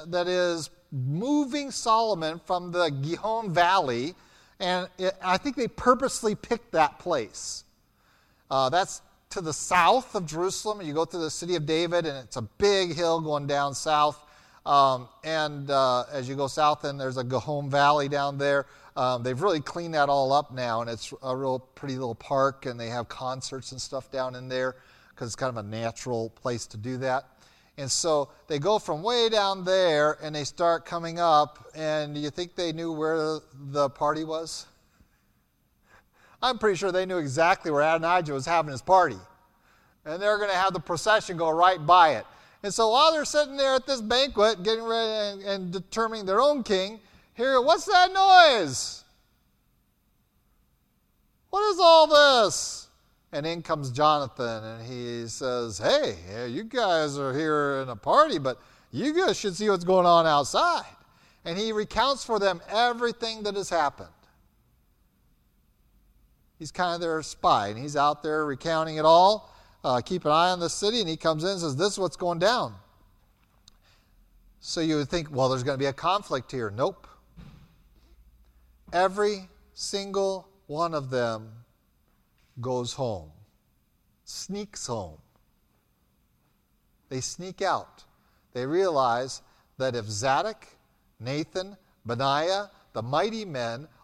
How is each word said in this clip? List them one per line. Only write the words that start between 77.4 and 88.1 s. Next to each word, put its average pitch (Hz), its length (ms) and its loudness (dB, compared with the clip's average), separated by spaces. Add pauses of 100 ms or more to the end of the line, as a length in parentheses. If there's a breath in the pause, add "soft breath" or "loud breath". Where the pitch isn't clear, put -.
Every 190 580 -2 (240)
single 196 720 -4 (200)
one 165 260 -4
of 135 160 -6
them 113 540 -4 (960)
goes 123 360 -6
home, 98 360 -6 (920)
sneaks - 640 -12
home. 90 340 -8 (1900)
They 131 100 -8
sneak 180 400 -12
out. 156 440 -4 (500)